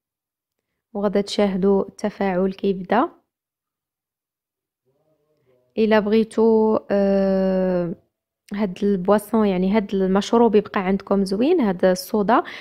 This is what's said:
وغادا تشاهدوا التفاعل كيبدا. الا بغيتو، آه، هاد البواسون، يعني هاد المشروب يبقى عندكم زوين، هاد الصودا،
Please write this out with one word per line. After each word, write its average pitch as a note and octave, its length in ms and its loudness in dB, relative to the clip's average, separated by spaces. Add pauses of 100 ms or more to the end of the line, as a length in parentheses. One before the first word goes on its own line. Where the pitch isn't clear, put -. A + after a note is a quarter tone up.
(920)
وغادا G3+ 280 -2
تشاهدوا G3 680 0
التفاعل G3 640 -2
كيبدا. G3 580 -2 (2750)
الا A3 220 4
بغيتو، A3 760 2 (120)
آه، F#3+ 1040 0 (600)
هاد G3+ 280 -6
البواسون، G#3 640 0
يعني F#3+ 260 0
هاد G#3+ 220 -2
المشروب G3+ 600 2
يبقى G3+ 260 0
عندكم G3 440 -2
زوين، B3 360 0
هاد F#3+ 240 -2
الصودا، G3+ 580 0 (180)